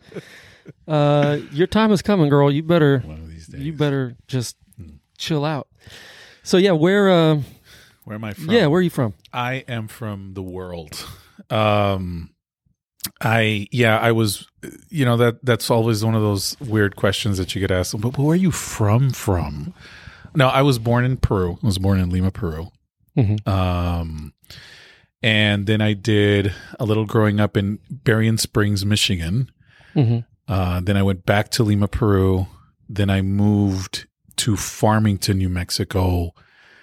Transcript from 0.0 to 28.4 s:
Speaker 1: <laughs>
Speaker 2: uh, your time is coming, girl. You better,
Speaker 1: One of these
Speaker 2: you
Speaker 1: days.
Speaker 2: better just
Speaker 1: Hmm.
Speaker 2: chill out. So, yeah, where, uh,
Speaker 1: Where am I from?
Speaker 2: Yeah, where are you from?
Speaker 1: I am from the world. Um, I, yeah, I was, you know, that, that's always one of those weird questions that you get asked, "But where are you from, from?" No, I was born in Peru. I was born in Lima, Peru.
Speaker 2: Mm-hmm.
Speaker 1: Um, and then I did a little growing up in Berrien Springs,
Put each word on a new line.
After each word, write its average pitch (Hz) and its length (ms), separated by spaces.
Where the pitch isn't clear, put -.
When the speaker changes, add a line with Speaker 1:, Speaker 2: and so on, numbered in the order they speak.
Speaker 1:
<laughs> - 760
Speaker 2:
uh, 147 500
your 160 140
time 214 260
is 180 100
coming, 185 260
girl. 143 240
You 151 100
better, 156 380
Speaker 1:
One 78 200
of 80 100
these 80 180
Speaker 2:
you 139 220
Speaker 1:
days. 151 80
Speaker 2:
better 135 380
just 127 280
Speaker 1:
Hmm. 78 200
Speaker 2:
chill 147 300
out. 156 220
So, - 160
yeah, 190 140
where, 190 380
uh, 160 300
Speaker 1:
Where 107 100
am 110 100
I 104 80
from? 156 180
Speaker 2:
Yeah, 214 160
where 160 140
are - 20
you 175 80
from? 113 240
Speaker 1:
I 127 360
am 113 200
from 98 460
the 98 80
world. 90 640
Um, 101 800
I, 110 500
yeah, 113 280
I 117 140
was, 113 340
you 143 160
know, 120 120
that, 117 280
that's 120 260
always 113 340
one 113 100
of 110 80
those 101 380
weird 107 360
questions 98 420
that 92 160
you 95 60
get 92 100
asked, 92 300
"But 123 180
where 147 140
are 170 40
you 185 140
from, 117 600
from?" 80 640
No, 135 140
I 131 140
was 135 160
born 120 260
in 127 120
Peru. 92 460
I - 40
was 92 120
born 95 220
in 87 100
Lima, 92 200
Peru. 82 400
Speaker 2:
Mm-hmm. 104 320
Speaker 1:
Um, 87 840
and 104 440
then 107 140
I 107 120
did 101 600
a 127 40
little 107 200
growing 104 340
up 104 180
in 101 220
Berrien 110 480
Springs, 104 460